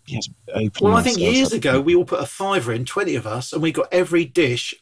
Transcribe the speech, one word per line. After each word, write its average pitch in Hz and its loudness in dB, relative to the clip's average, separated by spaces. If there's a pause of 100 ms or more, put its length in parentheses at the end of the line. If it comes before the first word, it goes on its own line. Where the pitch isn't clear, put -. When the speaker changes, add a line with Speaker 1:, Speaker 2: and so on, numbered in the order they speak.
Speaker 1:
yes, 117 -8 (200)
opening 110 -2
Speaker 2:
Well, 208 4
I - 4
think 240 0
Speaker 1:
ourselves 214 2
Speaker 2:
years 262 4
Speaker 1:
up. 233 -2
Speaker 2:
ago 135 2
we 170 2
all 175 4
put - -4
a 139 -4
fiver 190 -2
in, 120 -4
twenty 185 -2
of 113 -4
us, 113 -6
and 156 -2
we 160 2
got - -2
every 170 2
dish 127 0